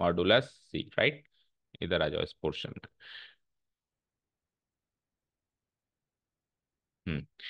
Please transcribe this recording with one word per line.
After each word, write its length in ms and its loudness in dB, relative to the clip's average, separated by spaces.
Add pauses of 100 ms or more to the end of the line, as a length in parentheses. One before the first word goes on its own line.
modulus 480 4 (160)
c, 160 -6 (160)
राइट? 260 0 (580)
इधर 200 2
आ 60 2
जाओ 140 -2
इस 100 -6 (100)
पोर्शन 340 -4
में। 120 -16 (4000)
हम्म, 200 -4 (240)